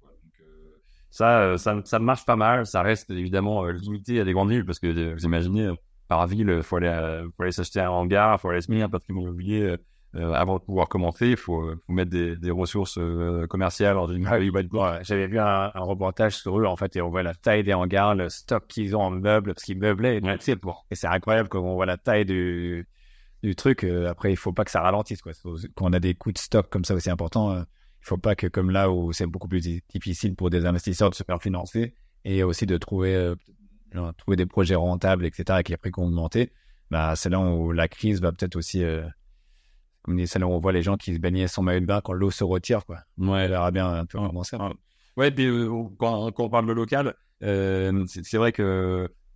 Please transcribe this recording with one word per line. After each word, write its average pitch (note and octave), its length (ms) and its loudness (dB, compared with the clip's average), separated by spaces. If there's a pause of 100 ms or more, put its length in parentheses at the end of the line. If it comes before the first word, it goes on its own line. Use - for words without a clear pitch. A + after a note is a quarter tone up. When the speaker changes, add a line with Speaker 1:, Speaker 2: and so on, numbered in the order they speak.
Speaker 1:
quoi. - 100 -20 (120)
Donc, - 180 -20
euh, - 360 -20 (320)
ça, A#2 320 4
euh, F#2 160 4
ça, G#2 260 -2
ça A2 160 0
marche A#2+ 260 0
pas A#2 100 4
mal. A2+ 300 2
Ça G2 160 0
reste G#2 280 0
évidemment, F#2+ 560 -2
euh, F2 60 -2
limité G#2 500 -2
à - 20 4
des F#2 100 2
grandes G2 180 4
villes, A#2 140 2
parce E2+ 140 -6
que, E2+ 80 -2
euh, E2 260 0
vous E2 120 -4
imaginez, F2 400 2
euh, F#2 80 0 (340)
par F2 200 2
ville, G2+ 220 0
euh, E2+ 120 2
faut F2 160 -2
aller, F2 100 2
euh, E2 480 -2
faut F2+ 80 -6
aller F2+ 80 0
s'acheter F2+ 300 -4
un F2+ 80 0
hangar, F#2+ 500 4
faut F#2 100 -4
aller F2 120 0
se E2+ 100 -6
mettre A2 140 0
un F#2+ 40 -4
patrimoine F#2 360 -6
immobilier, F#2 380 -4
euh, F2 140 -2 (380)
euh, E2+ 160 -2
avant F#2 240 2
de F2+ 80 -4
pouvoir F#2 240 0
commencer, F#2 440 0
il A#2+ 60 2
faut, E2 240 -4
euh, E2 240 -6
faut F2 80 -6
mettre F2+ 160 2
des, E2+ 280 -2
des F2 120 -4
ressources, F2+ 480 -2
euh, E2+ 480 -2
commerciales F#2+ 520 2
en F2+ 100 0
général. F#2 340 0
Speaker 2:
Ouais, F#2+ 300 0
ouais, F#2 300 0
j'avais G2 260 0
vu G#2 100 -2
un, G2+ 360 2
un G2 80 -8
reportage F#2+ 560 -2
sur G2 220 -2
eux, A2 60 2
en F#2 120 0
fait, G2 180 -4
et F2+ 60 -2
on F2 80 -2
voit F#2 140 -2
la E2+ 120 -4
taille G#2+ 280 2
des G2 100 0
hangars, G2 420 2
le F2+ 140 -2
stock - 380 -4
qu'ils G#2 280 -4
ont G#2+ 60 2
en F#2 100 0
meubles, G2+ 420 2
parce - 100 -16
qu'ils F#2+ 140 -6
meublaient, G#2+ 400 2
et G2+ 40 -4
Speaker 1:
Ouais. F#2+ 160 -2
Speaker 2:
tu - 80 -16
sais, B2+ 100 2
bon, F2+ 180 -6 (160)
et F#2 60 -8
c'est F2+ 120 -4
incroyable F#2+ 420 2
quand G2 100 -4
on F2+ 160 -2
voit F#2 100 0
la F2+ 120 0
taille G#2+ 280 2
du, F2 640 -2 (560)
du G2+ 120 0
truc. - 280 2
Euh, F2 260 0
après, G2 220 -2
il F2+ 60 2
faut F#2 160 -4
pas G#2 100 2
que - 80 -10
ça E2 100 2
ralentisse, F#2 400 0
quoi. E2 120 -14
Faut, E2+ 240 -12 (180)
quand F#2 140 2
on F2 40 4
a F2+ 60 4
des F2+ 160 2
coûts - 160 -6
de F2+ 60 -6
stock - 320 0
comme F#2 160 -2
ça G2 100 0
aussi F2+ 140 -2
importants, F#2+ 420 0
euh, F2+ 100 -4 (400)
il - 60 -20
faut E2+ 100 -2
pas G2+ 180 0
que, - 120 -2
comme F#2 240 0
là F#2+ 180 4
où F2 220 0
c'est F2 160 -2
beaucoup E2+ 220 -8
plus F2+ 100 0
di-, E2+ 300 -4
difficile F#2 460 -4
pour F2+ 140 0
des F2 160 2
investisseurs F2+ 440 2
de F2+ 60 -4
se - 80 -6
faire F2+ 180 -4
financer, F#2+ 540 -4 (280)
et F#2+ 200 2
aussi F2+ 220 0
de F#2 120 2
trouver, F#2+ 360 0
euh, F2+ 220 2 (600)
euh, E2+ 220 -4
trouver G2 200 0
des F2+ 80 4
projets F#2 300 2
rentables, F2+ 500 2
et D#2+ 80 -2
cetera, F2+ 300 0
qui - 100 -6
après F2+ 220 -6
vont F2+ 100 -2
augmenter, E2+ 480 0 (360)
bah, D#2+ 280 0
c'est - 120 -2
là F#2 120 2
où E2+ 320 0
la E2 160 2
crise G#2 320 -2
va F2 100 2
peut-être F2 240 -4
aussi, F2+ 280 -2
euh, D#2+ 200 -2 (1000)
comme F2+ 120 -2
dit, F2+ 100 0
c'est - 140 -2
là F#2 80 2
où F2+ 40 2
on F2 80 2
voit F#2+ 120 2
les F2+ 120 2
gens G2 120 0
qui G2 180 -4
se E2 60 -2
baignaient F2+ 280 0
sans F#2+ 160 -4
maillot F2+ 180 2
de F2+ 40 -2
bain G2+ 160 0
quand F#2 120 -6
l'eau F#2+ 180 0
se - 140 -2
retire, F#2 400 0
quoi. E2 140 -14 (180)
Speaker 1:
Ouais. F#2 100 0
Speaker 2:
On F#2+ 220 2
verra F2+ 220 2
bien F#2 200 0
un E2+ 140 -2
peu - 120 -10
Speaker 1:
Ouais. G#2 100 -2
Speaker 2:
comment F2 160 -6
ça - 140 -10
va. G2+ 120 -6
Speaker 1:
Ouais. - 40 -8 (440)
Ouais, C#3 140 4
puis, C3 160 2
euh, A#2+ 220 2 (300)
quand, A2+ 320 0
quand A#2+ 140 -2
on A2 40 -2
parle A2+ 160 2
de A2+ 60 0
local, A#2 420 0 (300)
euh, F#2+ 640 2
c'est, F2+ 160 -10
c'est A2 140 -2
vrai A#2 160 4
que F#2 560 0 (260)